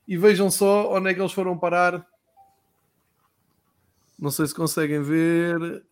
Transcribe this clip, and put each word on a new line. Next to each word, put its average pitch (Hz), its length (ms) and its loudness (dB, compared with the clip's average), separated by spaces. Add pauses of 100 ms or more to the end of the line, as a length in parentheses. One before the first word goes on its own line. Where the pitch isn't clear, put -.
e 190 100 -6
vejam 190 340 4
só 202 420 2
onde 190 180 0
é 185 40 0
que 180 60 -6
eles 190 120 -2
foram 185 240 -4
parar. 175 480 0 (2250)
Não 143 140 -6
sei 156 160 -2
se 147 60 -10
conseguem 151 460 -2
ver, 165 920 -2